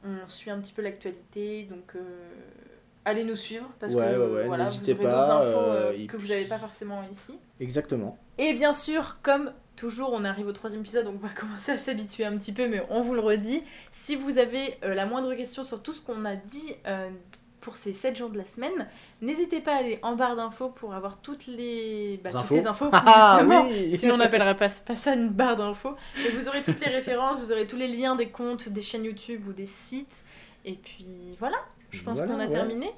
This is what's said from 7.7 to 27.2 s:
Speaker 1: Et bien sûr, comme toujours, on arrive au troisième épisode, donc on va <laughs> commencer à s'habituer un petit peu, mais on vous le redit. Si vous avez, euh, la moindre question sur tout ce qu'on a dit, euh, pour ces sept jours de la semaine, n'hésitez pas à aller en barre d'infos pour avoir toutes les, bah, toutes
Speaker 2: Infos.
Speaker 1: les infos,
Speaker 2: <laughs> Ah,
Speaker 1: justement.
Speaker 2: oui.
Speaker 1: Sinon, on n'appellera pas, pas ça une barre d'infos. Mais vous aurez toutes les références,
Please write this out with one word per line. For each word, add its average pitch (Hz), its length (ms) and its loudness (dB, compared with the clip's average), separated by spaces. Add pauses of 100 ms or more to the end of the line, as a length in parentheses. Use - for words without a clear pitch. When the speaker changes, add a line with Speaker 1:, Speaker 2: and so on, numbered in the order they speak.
Speaker 1:
Et 294 140 2
bien 294 200 4
sûr, 311 480 -2
comme 277 300 2 (300)
toujours, 233 320 -4
on 208 120 -2
arrive 196 200 -4
au 202 60 -6
troisième 214 300 -8
épisode, 220 240 -2
donc 202 180 -8
on - 20 -8
va 202 80 -8
<laughs> - 0 -
commencer 214 380 -6
à 254 60 0
s'habituer 214 460 -6
un 208 140 -2
petit 208 140 -6
peu, 240 160 -2
mais 202 240 -2
on 226 100 2
vous 247 140 0
le 233 40 2
redit. 220 440 0 (260)
Si - 260 -4
vous 269 220 -2
avez, 254 460 0
euh, 196 100 -2
la 196 140 0
moindre 254 260 -2
question 254 300 -8
sur 233 180 -8
tout 302 100 -8
ce 311 120 -6
qu'on 220 200 -8
a 202 120 -4
dit, 269 400 -12 (100)
euh, 190 240 -6 (520)
pour 226 140 -12
ces - 160 -6
sept 254 240 -4
jours 233 140 -8
de 214 80 -8
la 190 80 -8
semaine, 262 420 -8 (360)
n'hésitez 311 360 -2
pas 311 140 -2
à 277 60 2
aller 233 240 -2
en 240 120 -2
barre 240 200 0
d'infos 226 340 -6
pour 226 240 -12
avoir 190 260 -8
toutes 285 280 -14
les, 220 760 -6
bah, 190 60 -8
toutes 123 120 -2
Speaker 2:
Infos. 131 120 0
Speaker 1:
les 165 140 4
infos, 294 220 0
Speaker 2:
<laughs> 196 40 2
Ah, 214 460 12
Speaker 1:
justement. 349 280 10
Speaker 2:
oui. 190 300 0
Speaker 1:
Sinon, 240 160 6
on 240 40 4
n'appellera 220 360 6
pas, 202 160 2
pas - 260 -6
ça 269 200 2
une 233 140 2
barre 233 260 2
d'infos. 208 400 -4 (220)
Mais 269 120 0
vous 247 180 -2
aurez 277 140 -2
toutes 269 240 0
les 277 60 0
références, 262 480 0